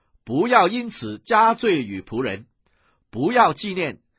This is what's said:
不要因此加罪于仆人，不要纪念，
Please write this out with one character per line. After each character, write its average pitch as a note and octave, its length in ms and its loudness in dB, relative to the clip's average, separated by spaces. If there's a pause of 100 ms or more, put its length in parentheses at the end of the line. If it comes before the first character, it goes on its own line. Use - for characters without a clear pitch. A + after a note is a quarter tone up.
(220)
不 D3+ 260 -2
要 G#3+ 200 6
因 A#3 220 -6
此 G#2+ 280 -10
加 A3+ 360 2
罪 G3 280 -2
于 G2 200 -8
仆 A2 200 -6
人， G#2 240 -6 (640)
不 C#3 220 -2
要 G#3 220 4
纪 G3+ 180 -8
念， E3+ 300 -6 (160)